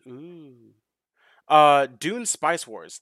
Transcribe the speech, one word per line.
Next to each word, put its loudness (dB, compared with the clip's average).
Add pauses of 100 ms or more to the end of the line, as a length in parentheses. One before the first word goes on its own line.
Ooh. -20 (760)
Uh, 4
Dune -10
Spice -6
Wars. -18